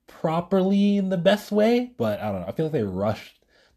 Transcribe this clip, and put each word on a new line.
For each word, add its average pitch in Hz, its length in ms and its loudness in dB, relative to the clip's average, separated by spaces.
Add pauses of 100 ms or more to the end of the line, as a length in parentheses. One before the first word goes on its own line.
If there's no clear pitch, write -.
properly 196 920 0
in 190 120 -2
the 190 80 -2
best 196 340 0
way, 240 460 2
but 214 220 -2
I 107 120 -4
don't 92 100 -4
know. 85 60 -8
I 98 40 -6
feel 160 160 -2
like 151 60 -6
they 123 100 0
rushed 101 560 -4 (380)